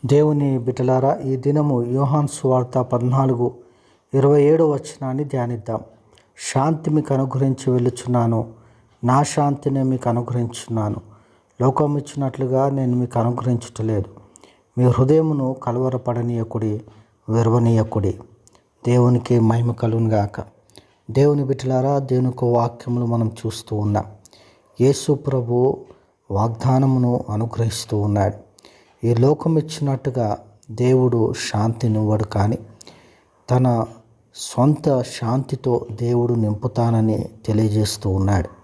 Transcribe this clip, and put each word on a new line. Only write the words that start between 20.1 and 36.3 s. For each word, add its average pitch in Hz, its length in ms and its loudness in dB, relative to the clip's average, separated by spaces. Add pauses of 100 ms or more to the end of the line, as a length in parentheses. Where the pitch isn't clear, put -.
దేవుని 143 340 2
బిడ్డలారా, 131 540 0
దేవుని 131 280 0
యొక్క 127 180 -2
వాక్యములు 120 600 0
మనం 117 260 0 (140)
చూస్తూ - 300 -8
ఉన్నాం. 104 280 0 (760)
యేసు 135 320 2
ప్రభు 127 680 0 (500)
వాగ్దానమును 123 1000 0
అనుగ్రహిస్తూ 110 680 -4
ఉన్నాడు. 104 520 0 (540)
ఈ 117 100 2
లోకం 147 440 2
ఇచ్చినట్టుగా 135 800 -4 (320)
దేవుడు 120 640 2
శాంతినివ్వడు, 107 920 0
కానీ 107 340 0 (920)
తన 127 340 4 (500)
సొంత 143 680 0
శాంతితో 127 880 -2
దేవుడు 120 420 0